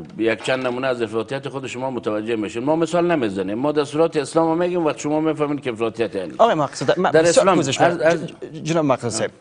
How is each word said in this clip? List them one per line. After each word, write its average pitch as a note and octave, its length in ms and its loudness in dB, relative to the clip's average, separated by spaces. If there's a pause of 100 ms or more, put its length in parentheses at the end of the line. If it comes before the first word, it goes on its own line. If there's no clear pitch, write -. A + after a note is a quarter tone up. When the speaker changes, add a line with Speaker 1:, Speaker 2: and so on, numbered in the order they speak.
(180)
Speaker 1:
یک A2 260 0
چند C3 240 -2
نمونه B2+ 200 -2
از B2 140 -2
افراطیت A2+ 480 -4
خود C3 180 -8
شما B2+ 240 -6
متوجه A2 440 -4
میشین. G#2+ 280 -4
ما D3+ 120 2
مثال E3+ 360 2
نمیزنیم، G2+ 460 -2
ما C#3+ 140 0
دستورات D3+ 460 0
اسلام D#3+ 300 2
رو D#3+ 80 2
میگیم، F3 300 0
وقت C#3+ 140 0
شما D3+ 200 -2
میفهمین D3 380 0
که B2+ 140 -6
افراطیت A2 440 -2
یعنی. F#2+ 220 -6
Speaker 2:
آقای A3+ 180 4
مقصود، D3 440 0
من F#3 120 2
Speaker 1:
در D#3+ 100 6
Speaker 2:
بسیار E3+ 280 4
Speaker 1:
اسلام F3+ 60 6
Speaker 2:
کوشش C#3 260 0
Speaker 1:
از، F3 120 6
Speaker 2:
می‌کنم. D#3+ 140 0
Speaker 1:
از E3 200 2
Speaker 2:
ج-، - 360 -14
جناب D#3 220 2
مقصود A#2+ 240 0
صاحب G#2+ 320 -2